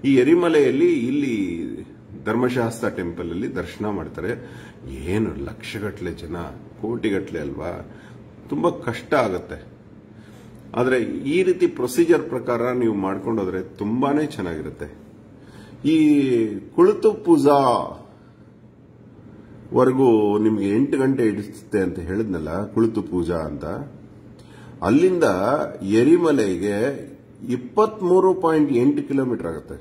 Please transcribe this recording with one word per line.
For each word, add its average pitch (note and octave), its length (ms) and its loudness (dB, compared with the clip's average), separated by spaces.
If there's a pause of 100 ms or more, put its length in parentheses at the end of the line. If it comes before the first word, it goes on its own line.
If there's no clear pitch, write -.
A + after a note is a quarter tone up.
ಈ C#3 100 4
ಎರಿಮಲೆಯಲ್ಲಿ D#3 760 4
ಇಲ್ಲಿ A#2 720 -2 (600)
ಧರ್ಮಶಾಸ್ತ್ರ A#2 640 -2
ಟೆಂಪಲ್ E2+ 420 -8
ಅಲ್ಲಿ E2+ 240 -6
ದರ್ಶನ F2+ 320 -8
ಮಾಡ್ತಾರೆ. F#2 640 -8 (400)
ಏನು D2+ 540 -4
ಲಕ್ಷಗಟ್ಲೆ F#2 680 -10
ಜನ, E2 240 -12 (460)
ಕೋಟಿಗಟ್ಲೆ G2+ 580 -4
ಅಲ್ವಾ? D2+ 500 -10 (580)
ತುಂಬಾ D#3+ 220 0
ಕಷ್ಟ - 440 -6
ಆಗತ್ತೆ. G2+ 600 -4 (1000)
ಆದ್ರೆ B2+ 260 2
ಈ D3 400 -2
ರೀತಿ F3+ 240 2
ಪ್ರೊಸೀಜರ್ D#3+ 600 2
ಪ್ರಕಾರ B2 440 -2
ನೀವು A#2+ 220 0
ಮಾಡ್ಕೊಂಡೋದ್ರೆ F#2+ 680 -2
ತುಂಬಾನೇ C#3 640 -2
ಚೆನ್ನಾಗಿರುತ್ತೆ. D2+ 680 -8 (920)
ಈ D3+ 320 4 (400)
ಕುಳಿತು G3+ 520 2
ಪೂಜಾ D3 440 4 (2250)
ವರ್ಗೂ B2 640 4
ನಿಮ್ಗೆ G#2 360 2
ಎಂಟು C#3 240 2
ಗಂಟೆ C3 240 2
ಹಿಡಿಸುತ್ತೆ G#2 580 -2
ಅಂತ F2+ 180 -2
ಹೇಳಿದ್ನಲ್ಲ, F2+ 680 -4
ಕುಳಿತು A2 360 0
ಪೂಜಾ F2 340 -4
ಅಂತ, D2+ 280 -8 (1200)
ಅಲ್ಲಿಂದ E3 400 4 (580)
ಎರಿಮಲೆಗೆ A2+ 1300 2 (380)
ಇಪ್ಪತ್ಮೂರು F#3 840 2
ಪಾಯಿಂಟ್ D#3+ 380 2
ಎಂಟು C#3 360 2
ಕಿಲೋಮೀಟರ್ B2 380 -2
ಆಗುತ್ತೆ. D#2 340 -10